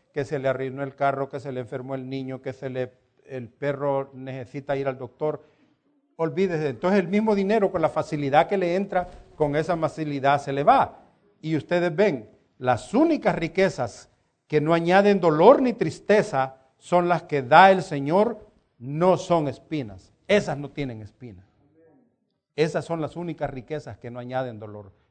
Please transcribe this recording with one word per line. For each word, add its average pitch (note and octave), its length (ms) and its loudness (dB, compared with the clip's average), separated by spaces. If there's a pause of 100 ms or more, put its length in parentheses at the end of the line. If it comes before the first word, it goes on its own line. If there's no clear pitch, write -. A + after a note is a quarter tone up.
(120)
que C#3+ 120 -4
se D3 120 -6
le C3 100 -4
arruinó C3 360 -4
el C3+ 120 -8
carro, C#3 320 -2
que - 120 -12
se C3+ 120 -12
le B2+ 100 -8
enfermó B2+ 340 -10
el C3 120 -10
niño, C3 340 -10
que C3 120 -10
se C3+ 160 -12
le, B2+ 240 -6 (320)
el B2+ 240 -14
perro C#3 640 -4
necesita C3 640 -8
ir C3+ 100 -4
al B2+ 120 -4
doctor, D3 440 -6 (760)
olvídese. D#3+ 520 -2
Entonces F3+ 300 0
el F3 80 0
mismo G#3 260 0
dinero G3+ 380 0
con F3 100 -4
la D3+ 80 2
facilidad D3+ 580 0
que G3+ 100 -2
le F3 180 -2
entra, F#3 340 -4 (260)
con D3 200 -2
esa D#3+ 200 -2
facilidad C#3+ 640 -2
se C#3 140 -6
le C#3 100 -2
va. A#3+ 360 2 (420)
Y D#3 160 -2
ustedes F3 380 0
ven, D#3 340 0 (300)
las B2+ 340 -2
únicas C#4 420 2
riquezas E3 760 -2 (360)
que D3+ 140 2
no D#3+ 140 2
añaden F#3+ 440 4
dolor F3 440 6
ni A#3+ 100 0
tristeza D#3 840 0 (200)
son F3 320 2
las E3 140 0
que C#3+ 180 -2
da D#3+ 300 10
el F#3 100 2
Señor, D#3+ 680 -2 (300)
no D#3 400 2
son E3 300 0
espinas. A#2+ 680 -10 (140)
Esas E3 320 2
no C#3+ 100 -12
tienen B2+ 320 -8
espinas. G2+ 440 -20 (1080)
Esas D#3+ 300 -2
son E3 160 -6
las C#3+ 140 -8
únicas E3 340 -8
riquezas C3 480 -12
que A#2+ 140 -16
no B2 80 -14
añaden B2 400 -8
dolor. G#2 320 -16 (200)